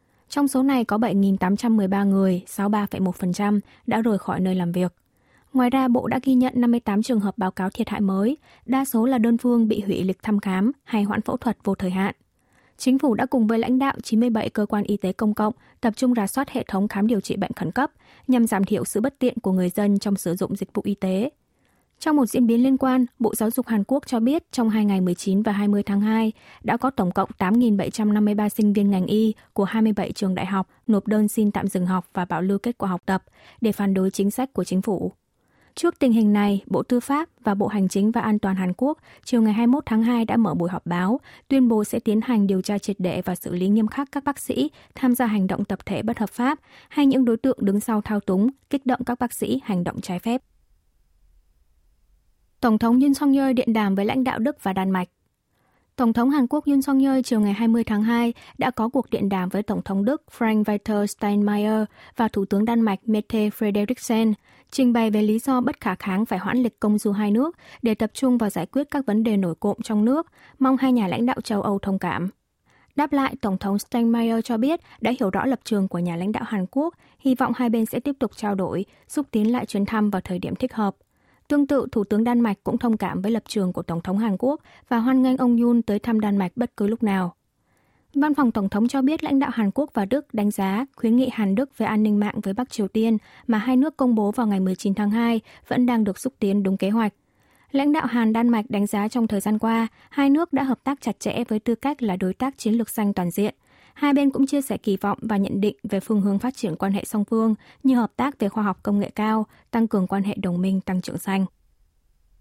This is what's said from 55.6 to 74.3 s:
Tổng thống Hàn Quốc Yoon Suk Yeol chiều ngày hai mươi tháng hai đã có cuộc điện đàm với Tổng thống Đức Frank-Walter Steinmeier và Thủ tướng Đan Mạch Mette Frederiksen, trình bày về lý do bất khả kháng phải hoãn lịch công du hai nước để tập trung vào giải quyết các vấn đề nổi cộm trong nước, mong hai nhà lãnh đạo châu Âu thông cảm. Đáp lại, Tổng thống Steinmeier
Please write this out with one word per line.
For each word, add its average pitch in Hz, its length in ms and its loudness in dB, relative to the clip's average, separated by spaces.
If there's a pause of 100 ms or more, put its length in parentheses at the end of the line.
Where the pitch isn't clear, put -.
Tổng 233 180 2
thống 240 160 2
Hàn 277 180 2
Quốc 294 180 -2
Yoon 277 160 2
Suk 269 200 0
Yeol 269 220 2
chiều 233 160 0
ngày 208 140 2
hai 226 140 0
mươi 226 160 2
tháng 214 200 0
hai 233 300 0 (240)
đã - 140 -2
có 226 180 -2
cuộc 254 200 -2
điện - 200 -2
đàm 185 200 -2
với 196 140 -4
Tổng 180 180 -4
thống 196 240 -2
Đức 269 160 -2 (160)
Frank-Walter 214 680 0
Steinmeier 208 800 0 (320)
và 226 120 0
Thủ 196 180 -2
tướng 202 200 0
Đan 233 160 2
Mạch 208 240 0
Mette 214 440 0
Frederiksen, 214 840 0 (380)
trình 247 220 2
bày 220 180 2
về 214 100 2
lý 214 180 2
do 254 220 0
bất - 200 -4
khả 185 140 -2
kháng 196 300 -2
phải 190 140 -4
hoãn 202 180 -2
lịch 240 220 -2
công 208 180 2
du 208 140 -2
hai 208 200 0
nước 269 260 0 (240)
để 226 140 0
tập 214 180 -2
trung 254 240 2
vào 220 120 0
giải 170 160 -4
quyết 277 260 -4
các 277 140 -4
vấn 214 180 2
đề 220 140 2
nổi 180 220 0
cộm 202 240 -2
trong 214 220 0
nước, 285 220 0 (320)
mong 269 180 4
hai 262 140 2
nhà 233 160 2
lãnh 226 180 -2
đạo 247 160 -2
châu 208 200 -2
Âu 196 180 -2
thông 190 200 -2
cảm. 170 300 -4 (680)
Đáp 294 180 0
lại, 269 280 0
Tổng 190 160 -2
thống 202 220 -2
Steinmeier 233 680 0